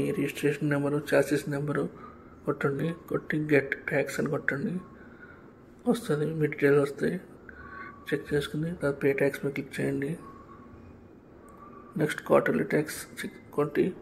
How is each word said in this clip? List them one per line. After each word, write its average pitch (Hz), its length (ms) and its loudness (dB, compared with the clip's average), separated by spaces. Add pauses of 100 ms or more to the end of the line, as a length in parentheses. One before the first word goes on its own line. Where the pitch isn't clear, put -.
(120)
రిజిస్ట్రేషన్ 147 580 0
నెంబరు, 143 300 2 (100)
చాసిస్ 143 400 4
నెంబరు 143 360 -2 (600)
కొట్టండి. 143 440 0 (200)
కొట్టి - 300 -2 (140)
గెట్ 135 220 6 (120)
ట్యాక్స్ 139 320 0
అని - 160 0
కొట్టండి, 143 380 -2 (1120)
వస్తుంది, 156 460 2
మీ 151 140 2
డీటెయిల్స్ 143 380 6
వస్తాయి. 160 320 0 (920)
చెక్ 139 240 -2
చేసుకుని 151 420 -2
తర్వాత 143 280 0
పే 139 100 6
ట్యాక్స్ 139 320 2
మీద 139 80 -2
క్లిక్ 135 260 -6
చేయండి. 139 320 -2 (1900)
నెక్స్ట్ 151 280 0
క్వార్టర్లీ - 440 4
ట్యాక్స్ - 260 0 (220)
చెక్ - 180 -8 (160)
కొట్టి 147 300 2 (180)